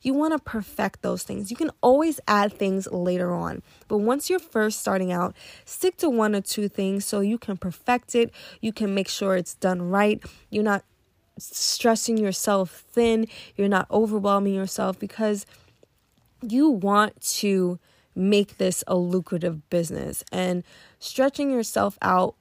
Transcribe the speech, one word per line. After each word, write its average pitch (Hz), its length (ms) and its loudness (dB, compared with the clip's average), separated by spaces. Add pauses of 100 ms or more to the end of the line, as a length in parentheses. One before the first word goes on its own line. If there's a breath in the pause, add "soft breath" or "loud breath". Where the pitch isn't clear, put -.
you 262 140 -2
wanna 311 240 0
perfect - 640 -6
those - 220 -4
things. 202 260 -8
You 240 60 -8
can 320 240 -2
always 285 480 4
add 208 240 4
things 190 400 -2
later 180 420 -2
on. 170 300 -6 (240 soft breath)
But 214 100 0
once 240 320 0
you're 370 80 0
first 220 400 -2
starting 190 320 -2
out, 180 240 -2 (300 loud breath)
stick - 320 -2
to 349 120 0
one 220 280 2
or 196 40 0
two 202 280 -4
things 196 360 -2
so 208 140 -2
you 202 180 0
can 202 200 -6
perfect - 580 -4
it. 233 160 2 (300 loud breath)
You 220 120 -4
can 202 220 -2
make 196 140 -2
sure 196 260 -2
it's 180 220 -4
done 180 340 0
right. 208 320 2 (280 loud breath)
You're 208 120 -2
not 202 220 0 (520)
stressing - 800 0
yourself 196 760 0
thin. 226 340 2 (300 loud breath)
You're 202 100 0
not 196 240 2
overwhelming 202 640 2
yourself, 190 460 -4
because 208 460 -2 (960 soft breath)
you 254 280 4
want 202 500 2
to 185 600 0 (380 soft breath)
make 202 400 2
this 185 280 0
a 185 100 0
lucrative 175 720 -2
business. - 640 -4
And 180 320 -2 (340 loud breath)
stretching 277 520 0
yourself 214 520 -2
out 185 380 2